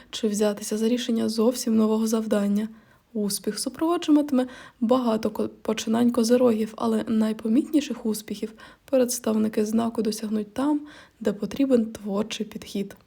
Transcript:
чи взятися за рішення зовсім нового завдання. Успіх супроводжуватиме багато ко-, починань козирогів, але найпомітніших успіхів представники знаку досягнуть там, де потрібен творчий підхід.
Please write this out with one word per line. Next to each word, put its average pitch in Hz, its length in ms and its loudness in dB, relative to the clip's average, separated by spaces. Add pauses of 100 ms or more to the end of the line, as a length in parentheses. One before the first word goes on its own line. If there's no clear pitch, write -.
(100)
чи - 180 -2
взятися 208 500 -2
за 220 100 0
рішення 226 400 0
зовсім 226 480 0
нового 220 300 4
завдання. 214 640 0 (460)
Успіх 208 440 -4
супроводжуватиме 294 880 2 (340)
багато 226 500 2
ко-, 214 180 -4 (140)
починань 226 480 0
козирогів, 233 680 4
але 220 320 0
найпомітніших 220 1000 0
успіхів 214 460 -6 (320)
представники 220 800 0
знаку 226 380 0
досягнуть 214 520 -4
там, 294 260 0 (400)
де 208 120 0
потрібен 233 540 0
творчий 208 600 -6
підхід. - 500 -8 (100)